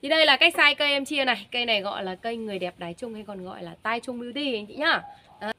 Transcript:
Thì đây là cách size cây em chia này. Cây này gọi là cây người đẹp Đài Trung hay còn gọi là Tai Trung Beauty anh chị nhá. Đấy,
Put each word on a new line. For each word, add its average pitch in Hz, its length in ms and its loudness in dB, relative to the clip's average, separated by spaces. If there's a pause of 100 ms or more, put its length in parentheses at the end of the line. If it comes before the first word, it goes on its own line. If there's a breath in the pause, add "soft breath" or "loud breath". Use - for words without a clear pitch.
Thì 277 80 -6
đây 320 160 6
là 277 120 6
cách 330 180 6
size 294 200 6
cây 285 160 2
em 277 140 0
chia 269 200 0
này. 233 260 0
Cây 240 140 -2
này 220 160 2
gọi 202 220 -4
là 185 120 -4
cây 233 220 -8
người 208 220 -6
đẹp 180 180 -4
Đài 175 160 -10
Trung 226 200 -10
hay 214 140 -12
còn 190 180 -12
gọi 185 180 -12
là 170 200 -12
Tai 233 160 -2
Trung 240 200 -8
Beauty 247 360 -4
anh 208 100 -6
chị 202 100 -18
nhá. 285 260 2 (400 loud breath)
Đấy, 214 180 -6